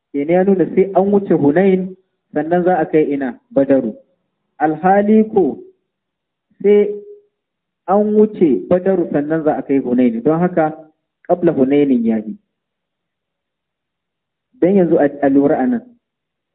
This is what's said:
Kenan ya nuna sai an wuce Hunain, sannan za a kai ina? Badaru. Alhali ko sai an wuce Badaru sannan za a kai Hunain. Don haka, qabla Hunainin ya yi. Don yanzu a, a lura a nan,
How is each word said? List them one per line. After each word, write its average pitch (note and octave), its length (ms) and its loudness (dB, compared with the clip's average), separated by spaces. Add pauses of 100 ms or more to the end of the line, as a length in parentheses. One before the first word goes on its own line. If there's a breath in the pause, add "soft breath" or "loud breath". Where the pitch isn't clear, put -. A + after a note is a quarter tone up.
(120)
Kenan C#3+ 200 -4
ya F#3 120 2
nuna F#3 280 2
sai F#3+ 240 0
an G3 160 0
wuce G3 240 0
Hunain, F#3 560 0 (400)
sannan E3 320 -2
za F3+ 160 0
a D#3 80 -4
kai D3 240 0
ina? C3+ 240 -8 (160)
Badaru. C3+ 400 0 (680)
Alhali G3+ 680 2
ko D#3 320 0 (1000)
sai G#3 260 2 (1000)
an G#3 280 0
wuce G3 520 2
Badaru F3+ 440 0
sannan D3+ 320 -2
za D3 160 0
a - 20 -8
kai C#3 220 -2
Hunain. B2 400 0
Don D#3 160 0
haka, E3 480 -2 (400)
qabla F3 240 0
Hunainin C3+ 520 0
ya A2+ 200 -2
yi. G#2 120 -12 (2250)
Don F3+ 160 2
yanzu E3+ 200 2
a, C#3+ 120 2 (140)
a C#3+ 60 2
lura C#3 320 2
a B2+ 60 -2
nan, A#2+ 160 -2 (720)